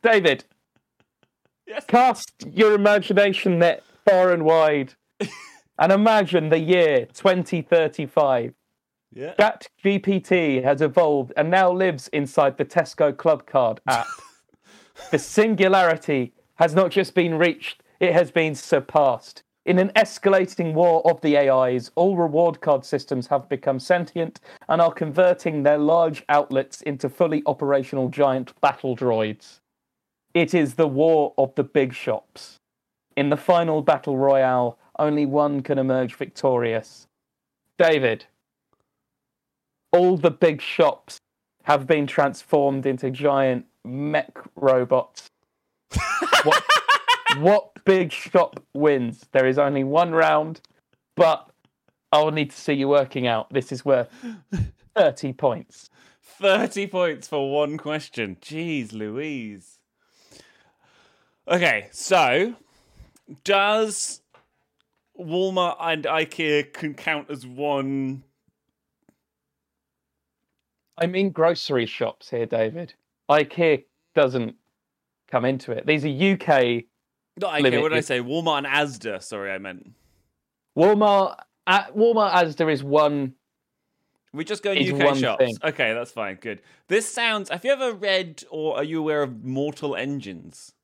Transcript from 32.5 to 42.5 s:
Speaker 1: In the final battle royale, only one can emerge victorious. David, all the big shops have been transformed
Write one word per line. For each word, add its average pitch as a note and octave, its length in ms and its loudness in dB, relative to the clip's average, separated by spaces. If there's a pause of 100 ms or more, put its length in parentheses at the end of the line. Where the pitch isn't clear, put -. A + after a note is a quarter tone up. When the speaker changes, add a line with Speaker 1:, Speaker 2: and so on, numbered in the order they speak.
Speaker 1:
In C#3 140 0
the D#3 80 0
final E3 440 0
battle C#3+ 360 -2
royale, C3 600 2 (200)
only D3+ 280 0
one C#3+ 360 -2
can C#3 160 -2
emerge C3 360 -2
victorious. A#2+ 920 -4 (720)
David, C#3 480 2 (1700)
all F3+ 260 4
the D#3+ 120 2
big D3+ 320 0
shops - 560 -2 (460)
have C#3 220 2
been D3 200 2
transformed C#3 800 -2